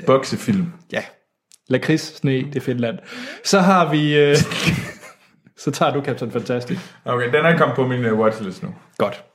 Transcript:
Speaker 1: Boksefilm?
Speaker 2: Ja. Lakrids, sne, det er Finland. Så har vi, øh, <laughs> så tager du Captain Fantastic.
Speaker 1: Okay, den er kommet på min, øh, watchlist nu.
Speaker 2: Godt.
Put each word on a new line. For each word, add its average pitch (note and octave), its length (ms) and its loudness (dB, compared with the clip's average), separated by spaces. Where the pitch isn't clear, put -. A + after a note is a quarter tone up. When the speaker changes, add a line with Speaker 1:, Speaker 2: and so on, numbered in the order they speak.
Speaker 1:
Boksefilm? A#2 600 0
Speaker 2:
Ja. A2 100 -4
Lakrids, D3+ 480 -2
sne, C#3 160 -2
det C#3 240 -4
er B2 40 -6
Finland. A#2+ 380 -4
Så - 160 4
har F3+ 320 4
vi, D3+ 260 2
øh, D3 180 6
<laughs> - 680 -20
så D3+ 60 -2
tager D3 220 0
du C#3+ 100 -2
Captain B2 280 -6
Fantastic. A#2+ 480 -4
Speaker 1:
Okay, B2 220 -2
den D3 180 2
er E3 140 6
kommet C#3 180 2
på C3 100 2
min, B2+ 180 -2
øh, A2 140 0
watchlist A2 440 0
nu. G2+ 60 -10
Speaker 2:
Godt. G#2 260 -4